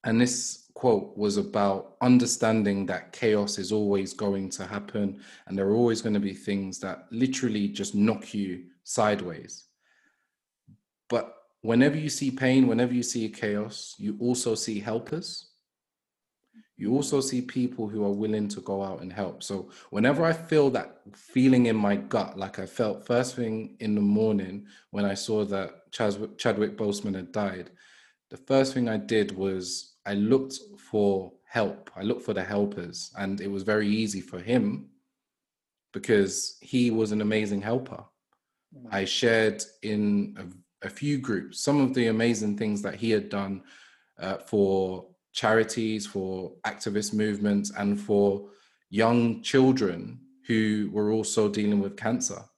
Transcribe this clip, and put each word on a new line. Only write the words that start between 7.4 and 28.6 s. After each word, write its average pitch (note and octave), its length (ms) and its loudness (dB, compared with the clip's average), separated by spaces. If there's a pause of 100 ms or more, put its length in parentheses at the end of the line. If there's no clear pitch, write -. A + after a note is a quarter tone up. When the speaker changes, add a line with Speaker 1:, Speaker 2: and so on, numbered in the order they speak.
Speaker 1:
just G2 260 -6
knock G#2 380 2
you F#2 320 -6 (180)
sideways. F#2+ 840 -2 (1400)
But - 260 -2 (240)
whenever C3 380 4
you D3+ 100 -4
see C3+ 220 -2
pain, C3 360 4
whenever A#2+ 280 2
you B2 80 0
see A2+ 260 -4
chaos, G#2 720 -6
you G#2 220 -6
also A#2+ 340 0
see A2 260 -4
helpers. A#2 720 -8 (1300)
You G#2+ 160 -2
also C#3 260 0
see B2+ 220 -2
people A#2+ 440 -4
who G#2 160 -4
are G2+ 200 0
willing G#2+ 260 -2
to G2+ 140 -10
go G2 200 -4
out F#2+ 200 -8
and F2+ 100 -12
help. F#2+ 300 -8
So F#2+ 260 -8 (220)
whenever B2+ 340 2
I E3 80 2
feel D3+ 380 2
that - 320 -6 (120)
feeling B2+ 520 4
in A2+ 100 2
my G2+ 200 2
gut, G2 420 -4
like G2 200 -8
I F#2+ 60 -8
felt G#2 420 -4
first B2+ 300 0
thing A2 440 -6
in G#2+ 140 0
the G#2 60 2
morning G2+ 680 2 (260)
when G2+ 120 -2
I G2 80 0
saw G#2+ 320 -2
that G2 480 -6
Chas-, G#2 460 -4
Chadwick G#2 400 0
Boseman G2+ 380 -2
had F2+ 160 -10
died, F#2+ 380 -4 (600)
the - 80 -16
first C3+ 340 2